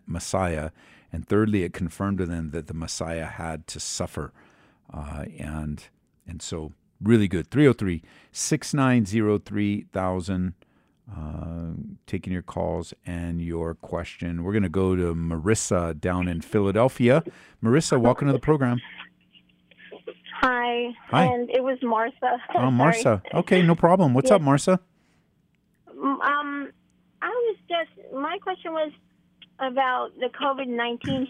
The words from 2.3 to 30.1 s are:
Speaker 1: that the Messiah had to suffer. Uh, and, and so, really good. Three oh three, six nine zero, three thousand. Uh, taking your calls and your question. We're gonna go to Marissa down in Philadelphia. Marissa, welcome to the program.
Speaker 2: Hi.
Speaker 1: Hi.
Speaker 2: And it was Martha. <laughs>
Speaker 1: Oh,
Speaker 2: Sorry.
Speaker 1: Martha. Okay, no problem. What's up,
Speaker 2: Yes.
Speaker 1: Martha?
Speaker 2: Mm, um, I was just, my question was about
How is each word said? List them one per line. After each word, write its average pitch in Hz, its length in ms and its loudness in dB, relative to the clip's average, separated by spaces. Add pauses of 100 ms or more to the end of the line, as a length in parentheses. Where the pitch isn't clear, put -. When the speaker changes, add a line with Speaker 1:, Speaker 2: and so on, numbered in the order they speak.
Speaker 1:
that 78 160 -8
the 80 80 -10
Messiah 80 520 -6
had 80 420 -10
to - 120 -12
suffer. - 520 -6 (600)
Uh, 76 340 -10 (120)
and, 76 460 -8 (420)
and - 160 -12
so, 78 300 -10 (280)
really 104 280 6
good. 85 220 -2
Three 143 160 6
oh 123 60 8
three, 90 300 -2 (300)
six - 420 -4
nine 127 320 4
zero, 104 320 2
three 101 540 -2
thousand. 92 600 -2 (560)
Uh, 82 600 -8 (340)
taking 92 260 -6
your 90 100 -4
calls 85 520 -6 (100)
and 85 380 -6
your 82 320 -4
question. 85 720 -8
We're 98 80 -4
gonna 104 160 2
go 92 260 2
to 87 180 0
Marissa 82 880 0
down 90 280 -2
in 85 120 -4
Philadelphia. 117 840 2 (400)
Marissa, 135 360 4
welcome 127 280 4
to 139 40 4
the 131 60 2
program. 135 420 2 (1600)
Speaker 2:
Hi. 240 500 0 (180)
Speaker 1:
Hi. 139 160 4
Speaker 2:
And 247 260 0
it 254 120 2
was 254 200 0
Martha. 226 320 0 (300)
<laughs> - 60 -14
Speaker 1:
Oh, - 80 0
Speaker 2:
Sorry. 131 120 4
Speaker 1:
Martha. 131 520 4 (120)
Okay, 180 280 4
no 170 120 6
problem. 165 400 6
What's 262 160 4
up, 202 100 8
Speaker 2:
Yes. 151 60 -2
Speaker 1:
Martha? 143 340 4 (1080)
Speaker 2:
Mm, 269 360 -2
um, 285 480 -2 (500)
I 339 60 -4
was 453 280 0 (120)
just, - 460 -6
my 302 240 -4
question 370 340 -8
was 311 200 -2 (640)
about 254 600 0